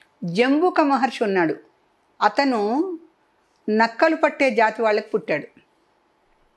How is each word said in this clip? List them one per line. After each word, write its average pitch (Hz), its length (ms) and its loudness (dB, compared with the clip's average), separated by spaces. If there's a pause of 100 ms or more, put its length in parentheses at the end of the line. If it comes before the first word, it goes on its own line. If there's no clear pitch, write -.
(320)
జంబుక 294 520 2
మహర్షి 262 400 -2
ఉన్నాడు, 185 320 0 (640)
అతను 240 420 0 (1040)
నక్కలు 226 500 0
పట్టే 294 360 0
జాతి 220 280 0
వాళ్ళకి 214 280 0
పుట్టాడు. - 400 -4 (1080)